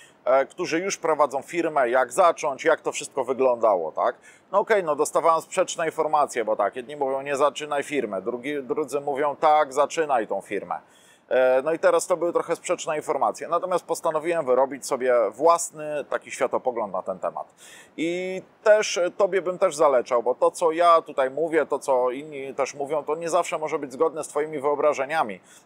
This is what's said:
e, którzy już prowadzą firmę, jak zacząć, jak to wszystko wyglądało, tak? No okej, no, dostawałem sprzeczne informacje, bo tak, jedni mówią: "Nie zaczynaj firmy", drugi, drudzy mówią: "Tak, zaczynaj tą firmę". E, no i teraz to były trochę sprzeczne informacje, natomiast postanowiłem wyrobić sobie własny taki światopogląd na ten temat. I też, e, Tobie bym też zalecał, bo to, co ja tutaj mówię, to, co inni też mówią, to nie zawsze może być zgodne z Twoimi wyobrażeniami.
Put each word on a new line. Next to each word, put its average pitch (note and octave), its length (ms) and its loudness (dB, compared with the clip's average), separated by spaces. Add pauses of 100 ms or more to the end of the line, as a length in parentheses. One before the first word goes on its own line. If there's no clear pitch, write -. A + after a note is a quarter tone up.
(240)
e, C3 220 2
którzy D#3+ 320 -4
już F#3+ 180 -4
prowadzą C#3+ 460 0
firmę, D#3 460 0
jak B2+ 240 2
zacząć, D#3 520 0
jak D#3 160 4
to D3 120 -4
wszystko C#3 320 -6
wyglądało, A2+ 680 2
tak? G#2+ 240 -2 (360)
No F#3+ 60 2
okej, G#3 260 2
no, D3 120 -2
dostawałem D#3+ 460 2
sprzeczne E3+ 440 -2
informacje, D3+ 580 0
bo G#2+ 120 0
tak, G2+ 200 0
jedni B2+ 200 -10
mówią: C3+ 260 -2
"Nie C#3+ 140 -2
zaczynaj C#3+ 460 0
firmy", A2+ 400 -4
drugi, B2 400 -6
drudzy C#3 380 -4
mówią: C#3+ 360 -2
"Tak, D3+ 360 4
zaczynaj C#3 540 0
tą G2 140 -6
firmę". F2 380 -6 (500)
E, C3 340 4
no D#3 100 -2
i E3 60 -2
teraz E3+ 280 2
to F3+ 100 0
były E3 160 -2
trochę D#3+ 240 -2
sprzeczne E3 400 -4
informacje, B2+ 520 -4
natomiast F3 360 -2
postanowiłem D#3+ 600 -4
wyrobić C3 400 0
sobie B2+ 280 0 (160)
własny D3+ 800 0
taki A#2+ 200 -6
światopogląd A2+ 640 -2
na F#2 100 -4
ten F#2+ 160 -8
temat. D#2 360 -8 (420)
I F3+ 460 -4 (220)
też, G#3+ 340 4
e, F3 120 0
Tobie F#3+ 320 2
bym F3+ 160 -4
też E3+ 180 2
zalecał, C3 460 4
bo A#2+ 120 0
to, E3+ 160 2
co E3 220 2
ja E3+ 300 6
tutaj C3 280 -2
mówię, D3+ 360 0
to, C#3+ 120 -2
co B2+ 320 2
inni C3+ 440 -10
też B2+ 200 -2
mówią, C#3 300 -4
to D3 100 -2
nie E3 140 -6
zawsze E3+ 300 0
może D#3 200 -4
być C#3 140 -10
zgodne D3+ 320 -2
z - 40 -12
Twoimi D#3 300 -4
wyobrażeniami. C#3 840 0 (240)